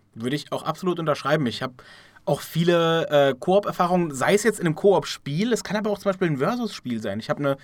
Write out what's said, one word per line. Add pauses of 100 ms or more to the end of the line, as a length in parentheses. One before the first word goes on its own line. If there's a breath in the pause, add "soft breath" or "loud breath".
(140)
Würde
ich
auch
absolut
unterschreiben.
Ich
hab (460 loud breath)
auch
viele,
äh,
Koop-Erfahrungen,
sei
es
jetzt
in
einem
Koop-Spiel,
es
kann
aber
auch
zum
Beispiel
ein
Versus-Spiel
sein.
Ich
hab
eine,